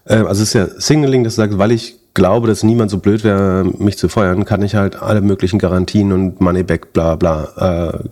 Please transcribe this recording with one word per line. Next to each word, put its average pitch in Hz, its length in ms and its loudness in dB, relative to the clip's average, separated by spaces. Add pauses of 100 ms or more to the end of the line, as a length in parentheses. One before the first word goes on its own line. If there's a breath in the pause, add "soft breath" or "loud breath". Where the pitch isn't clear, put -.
äh, - 100 2
also 101 280 2
es 107 60 -2
ist - 40 -2
ja 95 140 2 (100)
Signaling, 135 460 2
dass 113 120 -4
du 110 60 0
sagst, 104 160 0
weil 104 140 2
ich - 280 -4 (160)
glaube, 104 320 2
dass 107 160 0
niemand 110 260 2
so 98 80 -2
blöd 104 260 0
wäre, 98 400 2 (140)
mich 101 200 -2
zu 87 120 -2
feuern, 95 360 0
kann 101 180 0
ich 101 120 -2
halt 98 260 -2
alle 107 200 0
möglichen 98 380 0
Garantien 92 520 0
und 92 300 -2
Moneyback, 87 520 0
bla, 82 220 0
bla, 85 800 -2
äh, - 180 -10